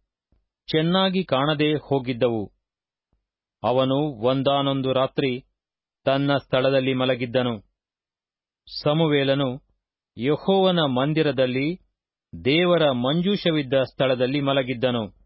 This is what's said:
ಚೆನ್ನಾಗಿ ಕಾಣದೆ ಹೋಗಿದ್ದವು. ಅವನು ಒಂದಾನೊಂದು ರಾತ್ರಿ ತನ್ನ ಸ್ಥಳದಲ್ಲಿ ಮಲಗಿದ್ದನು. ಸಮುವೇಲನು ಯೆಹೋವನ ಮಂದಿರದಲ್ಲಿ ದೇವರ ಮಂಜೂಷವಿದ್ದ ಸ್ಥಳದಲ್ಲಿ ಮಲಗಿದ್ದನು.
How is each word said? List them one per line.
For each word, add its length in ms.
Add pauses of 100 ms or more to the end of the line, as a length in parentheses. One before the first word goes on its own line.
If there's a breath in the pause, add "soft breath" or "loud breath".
(680)
ಚೆನ್ನಾಗಿ 580
ಕಾಣದೆ 500
ಹೋಗಿದ್ದವು. 760 (1080)
ಅವನು 580
ಒಂದಾನೊಂದು 720
ರಾತ್ರಿ 520 (600)
ತನ್ನ 320
ಸ್ಥಳದಲ್ಲಿ 580
ಮಲಗಿದ್ದನು. 680 (1200)
ಸಮುವೇಲನು 800 (560)
ಯೆಹೋವನ 600
ಮಂದಿರದಲ್ಲಿ 1000 (640)
ದೇವರ 460
ಮಂಜೂಷವಿದ್ದ 920
ಸ್ಥಳದಲ್ಲಿ 580
ಮಲಗಿದ್ದನು. 720 (140)